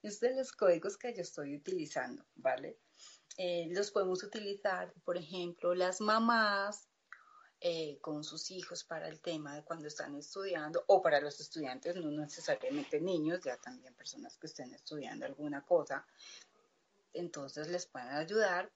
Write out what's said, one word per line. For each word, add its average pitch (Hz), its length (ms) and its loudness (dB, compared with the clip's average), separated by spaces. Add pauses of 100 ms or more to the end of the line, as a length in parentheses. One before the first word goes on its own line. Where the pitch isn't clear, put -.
Es 208 180 -8
de 254 140 2
los 262 180 -2
códigos 180 440 4
que 240 180 -8
yo 185 60 -8
estoy 147 340 -8
utilizando, 147 720 -4 (100)
¿vale? 131 440 0 (580)
Eh, 175 340 0
los 202 200 0
podemos 185 320 2
utilizar, 202 720 -4 (120)
por 175 140 0
ejemplo, 175 560 -2
las 180 260 2
mamás, 214 880 4 (760)
eh, 160 360 -2
con 151 240 -4
sus 156 260 -8
hijos 175 320 -10
para 160 240 -8
el 156 140 -10
tema 151 340 -6
de 151 80 -10
cuando 160 240 -8
están 143 300 -8
estudiando, 160 720 -2
o 190 120 12
para 147 200 8
los 147 180 -4
estudiantes, 151 560 -6
no 170 160 -4
necesariamente 147 920 -2
niños, 170 440 2
ya 123 120 -2
también 127 380 -18
personas - 420 -14
que 160 120 -14
estén 127 260 -12
estudiando 139 520 -8
alguna 147 380 -6
cosa. 143 400 4 (1080)
Entonces 151 560 -6
les 175 180 -2
pueden 127 220 -10
ayudar 180 680 0